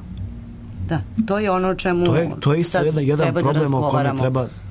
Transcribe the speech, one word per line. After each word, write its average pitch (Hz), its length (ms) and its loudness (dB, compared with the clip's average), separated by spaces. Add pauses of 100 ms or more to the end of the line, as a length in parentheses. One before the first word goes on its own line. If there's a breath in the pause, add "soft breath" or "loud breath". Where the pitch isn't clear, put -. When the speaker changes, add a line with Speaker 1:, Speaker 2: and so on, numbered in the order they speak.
(880)
Speaker 1:
Da, 165 120 0 (260)
to 202 120 0
je 214 120 0
ono 185 180 2
o 190 60 2
čemu 180 300 0
Speaker 2:
To 170 120 4
je, 165 140 2 (100)
to 143 140 2
je 165 60 2
isto 170 180 0
Speaker 1:
sad 151 80 2
Speaker 2:
jedan, 156 180 2
jedan 147 220 2
Speaker 1:
treba - 140 0
da 135 80 2
Speaker 2:
problem 143 260 2
o 131 60 2 (100)
kome 143 120 2
Speaker 1:
razgovaramo. 135 180 0
Speaker 2:
treba 127 280 0 (220)